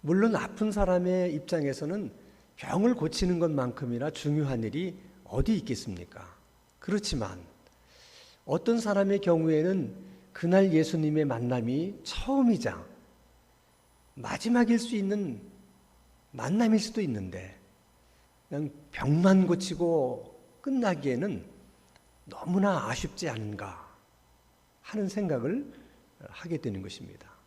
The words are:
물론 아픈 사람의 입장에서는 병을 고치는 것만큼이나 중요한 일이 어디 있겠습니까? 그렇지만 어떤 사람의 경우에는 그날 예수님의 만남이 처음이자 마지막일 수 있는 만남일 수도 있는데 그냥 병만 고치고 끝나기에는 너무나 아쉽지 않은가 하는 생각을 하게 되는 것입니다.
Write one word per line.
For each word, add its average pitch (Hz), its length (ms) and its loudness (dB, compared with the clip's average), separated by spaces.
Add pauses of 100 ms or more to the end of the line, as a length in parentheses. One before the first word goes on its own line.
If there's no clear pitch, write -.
물론 196 340 2
아픈 - 360 -2
사람의 180 640 2
입장에서는 151 760 -2 (460)
병을 214 380 2
고치는 180 440 0
것만큼이나 135 720 -2
중요한 147 520 -2
일이 151 340 -4 (260)
어디 208 340 0
있겠습니까? 90 800 -8 (440)
그렇지만 127 600 -4 (1040)
어떤 226 340 0
사람의 202 400 2
경우에는 160 760 2 (380)
그날 185 400 4
예수님의 156 520 2
만남이 123 760 -2
처음이자 233 840 0 (1300)
마지막일 233 640 2
수 233 160 -6
있는 196 460 -2 (880)
만남일 208 480 2
수도 214 220 -4
있는데 92 560 -6 (920)
그냥 147 200 -4 (220)
병만 180 560 6
고치고 160 1120 -2
끝나기에는 170 840 -2 (800)
너무나 180 640 0
아쉽지 - 400 -6
않은가 104 560 -10 (960)
하는 214 260 -4
생각을 185 640 -2 (480)
하게 - 380 -10
되는 104 240 -6
것입니다. - 540 -16 (120)